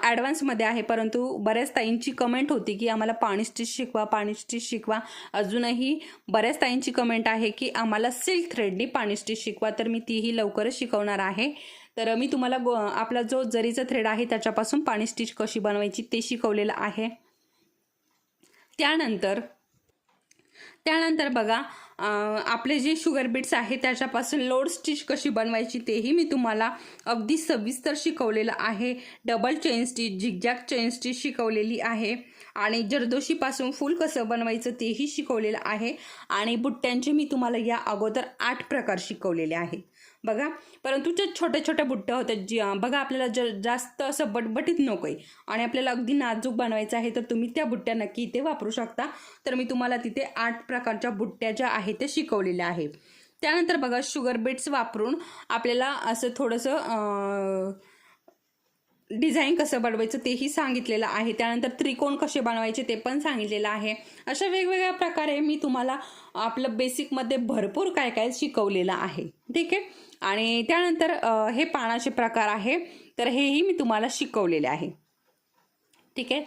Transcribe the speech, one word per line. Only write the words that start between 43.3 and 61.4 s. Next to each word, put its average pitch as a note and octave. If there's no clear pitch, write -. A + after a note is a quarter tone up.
जास्त B3
असं F#3+
बटबटीत A#3
नको A3+
आहे -
आणि A3+
आपल्याला B3+
अगदी B3
नाजूक A#3+
बनवायचं A3
आहे A#3
तर A#3
तुम्ही A#3
त्या D#4
बुट्ट्या A3+
नक्की A3+
इथे A#3+
वापरू C#4+
शकता. A3+
तर B3+
मी B3+
तुम्हाला B3
तिथे A#3+
आठ A#3
प्रकारच्या A#3+
बुट्ट्या G#3+
ज्या B3
आहेत G#3+
त्या G#3+
शिकवलेल्या F#3+
आहे. E3+
त्यानंतर E4+
बघा B3+
शुगर B3
बीट्स B3+
वापरून A#3+
आपल्याला A#3+
असं A#3+
थोडंसं, A#3+
अ, G3+
डिझाईन C#4
कसं D4
बनवायचं A3+
तेही B3+
सांगितलेलं B3
आहे. A3+
त्यानंतर A#3